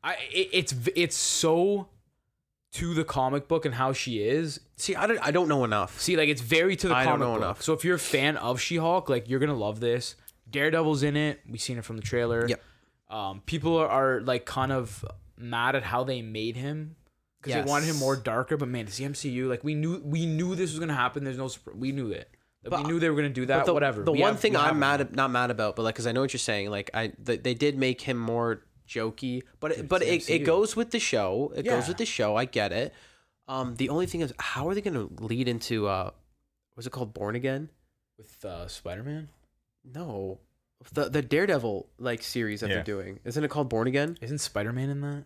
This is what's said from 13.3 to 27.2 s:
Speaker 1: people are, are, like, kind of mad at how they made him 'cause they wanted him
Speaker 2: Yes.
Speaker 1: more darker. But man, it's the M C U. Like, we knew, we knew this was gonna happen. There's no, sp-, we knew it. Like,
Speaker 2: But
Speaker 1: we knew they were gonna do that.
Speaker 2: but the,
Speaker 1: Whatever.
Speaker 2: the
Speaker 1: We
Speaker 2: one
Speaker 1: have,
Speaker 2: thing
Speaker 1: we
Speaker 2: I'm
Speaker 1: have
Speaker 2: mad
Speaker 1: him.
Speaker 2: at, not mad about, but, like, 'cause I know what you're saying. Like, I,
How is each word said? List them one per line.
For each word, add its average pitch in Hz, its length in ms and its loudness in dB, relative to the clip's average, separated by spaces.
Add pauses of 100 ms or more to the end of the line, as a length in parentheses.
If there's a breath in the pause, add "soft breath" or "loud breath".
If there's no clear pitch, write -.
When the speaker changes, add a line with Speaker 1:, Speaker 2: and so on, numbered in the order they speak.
Speaker 1:
people 165 380 0
are, 160 100 2
are, 131 320 4
like, 123 260 0
kind 131 240 -2
of 127 340 -4 (320)
mad 120 380 0
at 131 80 2
how 123 220 0
they 127 180 -4
made 110 340 -4
him 151 380 -6 (480)
'cause 131 120 -2
they 147 80 0
wanted 143 240 2
him 165 80 0
Speaker 2:
Yes. 143 60 0
Speaker 1:
more 135 140 4
darker. 127 420 0
But 143 120 -2
man, 120 180 -4
it's 101 120 -10
the 131 60 -4
M 143 120 -4
C 143 140 -6
U. 127 180 -2
Like, 123 160 -4
we 151 100 -2
knew, 165 300 -2
we 160 220 0
knew 170 280 0
this 175 160 -2
was 156 80 -6
gonna 160 160 -2
happen. 127 300 0
There's 131 140 -4
no, 131 120 -4
sp-, - 240 -16
we 127 160 -4
knew 131 220 -2
it. - 160 -8 (360)
Like, - 60 -6
Speaker 2:
But 165 140 -2
Speaker 1:
we 151 80 0
knew 170 80 2
they 165 80 4
were 151 80 4
gonna 147 140 2
do 127 160 -2
that. 135 140 4
Speaker 2:
but 139 60 4
the, 180 80 4
Speaker 1:
Whatever. 139 280 2
Speaker 2:
the 165 100 2
Speaker 1:
We 139 80 4
Speaker 2:
one 208 120 6
Speaker 1:
have, 214 80 -2
Speaker 2:
thing 226 120 4
Speaker 1:
we 151 60 4
Speaker 2:
I'm 143 80 6
Speaker 1:
have 160 100 4
Speaker 2:
mad 143 240 4
Speaker 1:
him. 135 80 0
Speaker 2:
at, - 60 -12
not 135 160 2
mad 123 200 2
about, 107 260 0
but, 113 80 0
like, 110 100 2
'cause 113 120 -2
I 120 60 0
know 123 80 2
what 135 140 0
you're 123 40 -4
saying. 101 320 0
Like, 101 220 -4
I, 113 160 -2 (160)